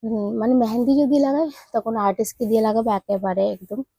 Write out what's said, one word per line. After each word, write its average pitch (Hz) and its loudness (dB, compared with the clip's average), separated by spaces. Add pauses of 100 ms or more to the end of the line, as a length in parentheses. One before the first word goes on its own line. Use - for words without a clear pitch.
উম, 214 -4 (120)
মানে 233 2
মেহেন্দি 233 2
যদি 285 2
লাগাই, 285 2 (260)
তখন 226 -2
আর্টিস্টকে 214 -2
দিয়ে 220 2
লাগাবো 226 0 (100)
একেবারে 190 -2 (120)
একদম 196 -12 (200)